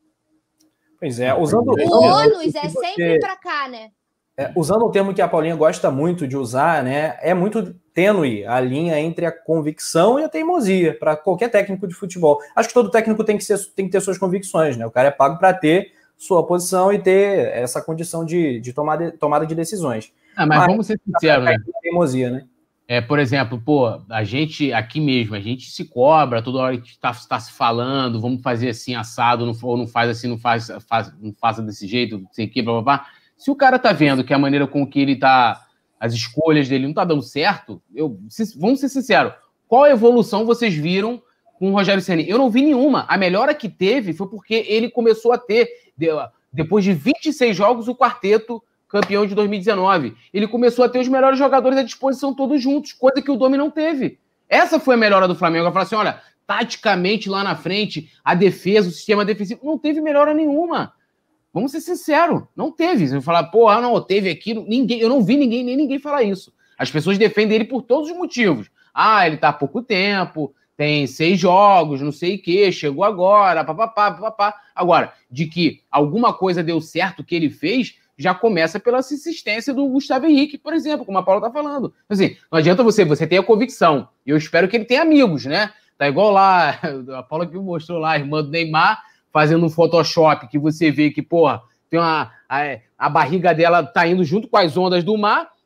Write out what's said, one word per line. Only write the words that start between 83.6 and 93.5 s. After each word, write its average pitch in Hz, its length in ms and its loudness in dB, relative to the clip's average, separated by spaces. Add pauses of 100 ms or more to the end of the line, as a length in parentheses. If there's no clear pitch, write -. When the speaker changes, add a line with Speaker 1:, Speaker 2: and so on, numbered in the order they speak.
Speaker 3:
E 135 60 -4
eu 151 60 4
espero 170 300 0
que 208 80 0
ele 220 100 -2
tenha 269 180 2
amigos, 247 420 4
né? 196 260 -2 (280)
Tá 143 80 0
igual 185 240 2
lá, 185 500 4
<laughs> 135 340 -10
a 127 60 -12
Paula 160 240 -6
que 160 120 -10
mostrou 175 420 -8
lá, 160 140 -2
a 151 40 0
irmã 147 260 -4
do 139 60 -10
Neymar, 165 540 0 (280)
fazendo 151 320 2
um 165 60 0
Photoshop, 160 760 2
que 147 100 -4
você 156 320 0
vê 147 220 0
que, 147 100 -6
porra, 151 400 0 (300)
tem 165 80 0
uma, 156 320 -2 (180)
a, 139 280 -4 (200)
a 139 100 -2
barriga 165 460 2